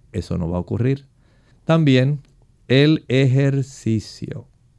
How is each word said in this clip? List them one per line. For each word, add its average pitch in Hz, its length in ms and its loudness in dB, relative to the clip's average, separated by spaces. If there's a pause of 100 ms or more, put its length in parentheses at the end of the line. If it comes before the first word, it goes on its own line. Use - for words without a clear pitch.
(100)
eso 92 260 -6
no 85 140 -4
va 87 60 -4
a 87 60 -4
ocurrir. 123 440 -4 (580)
También 143 580 2 (440)
el 147 400 2
ejercicio. 131 1400 -2 (300)